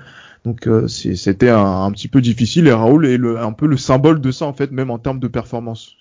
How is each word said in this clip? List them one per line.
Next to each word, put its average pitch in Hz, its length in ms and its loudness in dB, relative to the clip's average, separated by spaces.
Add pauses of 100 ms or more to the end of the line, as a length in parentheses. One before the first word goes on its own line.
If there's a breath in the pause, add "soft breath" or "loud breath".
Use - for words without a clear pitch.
(460 loud breath)
Donc, 117 220 -6
euh, 113 200 2
c'est, - 280 -6
c'était 101 340 0
un, 98 340 2
un 101 80 -2
petit - 160 -10
peu 135 140 2
difficile 120 460 2
et 135 40 8
Raoul 127 360 4
est 127 100 2
le, 117 220 -2
un 110 120 -4
peu 147 140 -4
le 151 100 2
symbole 139 460 2
de 131 100 -2
ça 156 140 -8
en 139 80 -6
fait, 135 160 -4
même 131 220 -6
en 117 80 -8
termes 131 200 -6
de 123 80 -4
performance, 117 720 -10